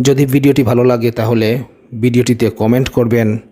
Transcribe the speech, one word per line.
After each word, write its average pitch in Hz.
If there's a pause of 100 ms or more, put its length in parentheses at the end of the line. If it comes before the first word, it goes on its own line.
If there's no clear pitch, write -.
যদি 139
ভিডিওটি 135
ভালো 120
লাগে 120
তাহলে 113 (380)
ভিডিওটিতে 120
কমেন্ট 120
করবেন, 113 (140)